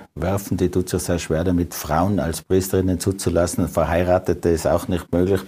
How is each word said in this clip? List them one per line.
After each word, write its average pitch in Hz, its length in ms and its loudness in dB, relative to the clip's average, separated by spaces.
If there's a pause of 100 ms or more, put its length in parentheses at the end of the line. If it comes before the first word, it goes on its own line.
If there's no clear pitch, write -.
(120)
werfen, - 440 -2
die 90 120 2
tut 90 180 -2
sich 90 140 -2
sehr 87 160 -2
schwer 80 260 -2
damit, 87 300 0
Frauen 85 460 0
als 80 240 -4
Priesterinnen 92 560 0
zuzulassen, 87 680 0
Verheiratete 87 840 2
ist 80 180 0
auch 80 200 0
nicht 90 240 -4
möglich. 92 360 2